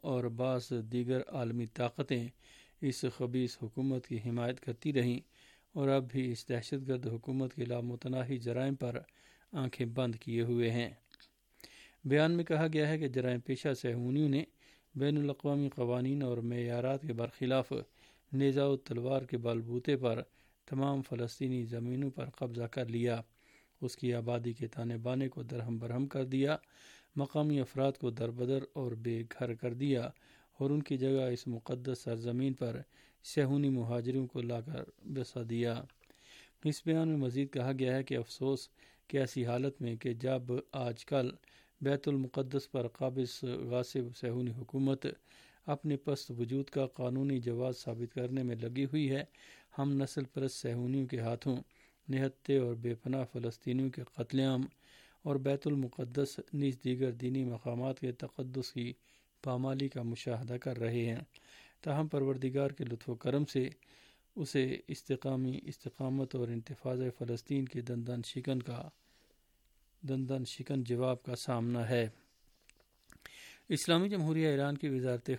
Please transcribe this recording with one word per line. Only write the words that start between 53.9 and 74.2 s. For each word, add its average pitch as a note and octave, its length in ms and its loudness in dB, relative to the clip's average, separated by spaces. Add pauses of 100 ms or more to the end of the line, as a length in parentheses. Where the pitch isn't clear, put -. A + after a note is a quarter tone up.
کے B2 120 -8 (120)
قتل B2 260 0
عام C3 220 4 (600)
اور C#3+ 140 0
بیت C#3 300 0
المقدس C3+ 760 -2 (120)
نیز C#3 320 2
دیگر B2+ 260 2
دینی B2+ 340 -2
مقامات B2 560 -2
کے B2+ 120 -2
تقدس B2+ 600 -6
کی A#2+ 200 -4 (500)
پامالی C3 460 0
کا A#2+ 140 -4
مشاہدہ A#2 500 -4
کر B2 260 -4
رہے A#2 260 2
ہیں۔ A#2 160 0 (600)
تاہم D3+ 280 0
پروردگار C3+ 640 2
کے B2+ 140 -4
لطف A#2 260 -4
و A#2 40 -2
کرم C3+ 300 2
سے C3+ 240 2 (680)
اسے C3 400 0 (120)
استقامی، C3 760 -2
استقامت C3+ 720 -4
اور A#2+ 140 0
انتفاضہ B2+ 540 -4 (160)
فلسطین C3 460 -2
کے B2+ 160 -4
دندان A#2+ 460 -4
شکن C3 360 -2
کا، B2 260 -8 (1120)
دندان C3 420 -2
شکن C3 400 -2
جواب B2 380 0
کا B2 140 -4
سامنا A#2+ 520 0
ہے۔ A#2+ 200 4 (1600)
اسلامی E3+ 400 4
جمہوریہ D#3+ 400 2